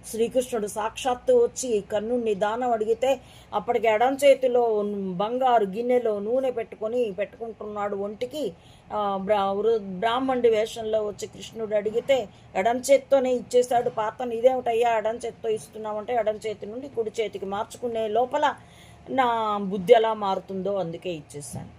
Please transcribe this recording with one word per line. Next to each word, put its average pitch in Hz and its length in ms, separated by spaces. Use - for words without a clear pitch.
శ్రీకృష్ణుడు 233 560
సాక్షాత్తు 220 640
వచ్చి 240 480
కర్ణుణ్ణి 220 540
దానం 226 380
అడిగితే 226 480
అప్పటికి 214 320
ఎడం 226 280
చేతిలో 247 580
బంగారు 208 720
గిన్నెలో 226 540
నూనె 247 320
పెట్టుకొని 226 640
పెట్టుకుంటున్నాడు 208 840
ఒంటికి. 220 560
ఆ, 202 240
బ్రా-, 196 360
వృ-, 214 260
బ్రాహ్మణుడి 233 720
వేషంలో 220 560
వచ్చి 202 200
కృష్ణుడు 208 480
అడిగితే 220 540
ఎడం 226 240
చేత్తోనే 262 560
ఇచ్చేశాడు 247 560
పాత్రను. 226 420
"ఇదేమిటయ్యా 233 680
ఎడం 220 180
చేత్తో 226 320
ఇస్తున్నావంటే," 214 680
"ఎడం 214 220
చేతి 208 200
నుండి 247 220
కుడి 220 320
చేతికి 196 260
మార్చుకునే 220 600
లోపల 254 460
నా 226 480
బుద్ధి 190 340
ఎలా 226 220
మారుతుందో 190 600
అందుకే 170 340
ఇచ్చేశాను." 147 580